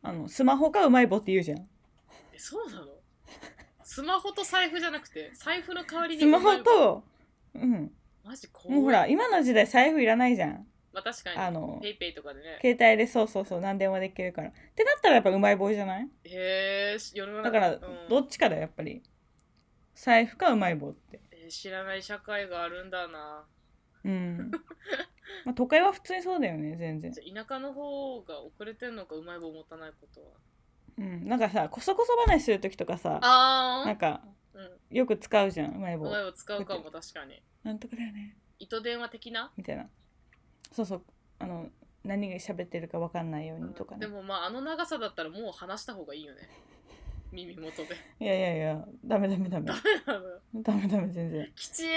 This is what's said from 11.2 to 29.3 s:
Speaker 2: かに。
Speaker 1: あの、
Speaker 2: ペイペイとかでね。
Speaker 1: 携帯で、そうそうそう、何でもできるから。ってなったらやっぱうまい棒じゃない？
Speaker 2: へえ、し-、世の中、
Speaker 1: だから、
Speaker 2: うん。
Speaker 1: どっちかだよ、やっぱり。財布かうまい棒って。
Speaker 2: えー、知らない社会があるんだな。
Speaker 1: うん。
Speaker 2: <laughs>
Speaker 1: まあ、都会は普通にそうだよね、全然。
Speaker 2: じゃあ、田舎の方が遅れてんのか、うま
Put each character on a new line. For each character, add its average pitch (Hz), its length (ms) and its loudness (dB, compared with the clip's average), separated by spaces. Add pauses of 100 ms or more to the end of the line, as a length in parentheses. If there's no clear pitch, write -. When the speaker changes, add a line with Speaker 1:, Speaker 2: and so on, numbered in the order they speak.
Speaker 2:
か 180 80 -8
に。 170 60 -6
Speaker 1:
あ 180 120 -2
の、 160 320 -8
Speaker 2:
ペ 208 60 -6
イ 208 60 -8
ペ 175 140 -8
イ 165 60 -10
と 151 80 -16
か 143 120 -14
で 135 80 -18
ね。 160 180 -14
Speaker 1:
携 247 160 4 (160)
帯 214 60 4
で、 233 80 4
そ 240 180 2
う - 20 0
そ 202 140 -4
う 196 60 -4
そ 185 100 -6
う、 170 40 -2
何 196 180 -2
で 190 100 2
も 190 100 0
で 190 120 -4
き 190 120 -8
る 180 100 -4
か - 100 -8
ら。 - 80 -10
っ - 20 -20 (240)
て 440 80 4
な 554 120 4
っ - 40 -14
た 427 80 6
ら 311 60 10
や 233 80 10
っ - 20 -6
ぱ 190 60 6
う 196 80 2
ま 202 120 6
い 202 60 6
棒 202 160 0
じ 208 80 -2
ゃ 196 60 -4
な 190 160 -6
い？ 277 60 -10 (160)
Speaker 2:
へ 190 680 -2
え、 226 40 -6
し-、 - 180 -12
世 196 100 -6
の 208 120 -8
中、 220 60 -6
Speaker 1:
だ 226 60 0
か 220 80 4
ら、 180 160 4
Speaker 2:
う - 40 -10
ん。 175 300 -14
Speaker 1:
ど 240 120 4
っ 269 80 -4
ち - 80 -12
か 214 140 4
だ 156 60 -2
よ、 156 40 -4
や 160 80 -6
っ - 20 -12
ぱ - 120 -12
り。 - 200 -10 (920)
財 233 320 6
布 - 100 -12
か 349 160 4
う 226 40 4
ま 190 140 2
い 160 60 -2
棒 143 140 -8
っ - 20 -14
て。 - 280 -20 (120)
Speaker 2:
え 165 160 -20
ー、 - 20 -18
知 190 200 -14
ら 190 120 -8
な 190 140 -8
い 190 60 -8
社 202 180 -10
会 202 280 -6
が 170 140 -6
あ 170 60 -4
る 180 160 -10
ん 190 60 -14
だ 180 180 -6
な。 151 360 -16 (600)
Speaker 1:
う 196 60 -4
ん。 180 400 -6 (440)
Speaker 2:
<laughs> - 500 -12
Speaker 1:
ま 247 80 -6
あ、 - 20 -4
都 254 120 0
会 302 140 6
は 381 120 4
普 - 100 -10
通 370 120 -8
に 370 80 -6
そ 359 140 -4
う 320 40 -2
だ 226 80 0
よ 165 80 -4
ね、 151 200 -8
全 160 240 -6
然。 165 100 -10
Speaker 2:
じ - 100 -14
ゃ 202 220 -14
あ、 - 20 -14
田 269 100 -10
舎 262 40 -8
の 277 140 -10
方 277 500 -10
が 151 180 -14
遅 160 240 -16
れ 220 100 -12
て 247 140 -12
ん 233 60 -10
の 190 120 -14
か、 156 100 -14
う 160 60 -12
ま 175 120 -14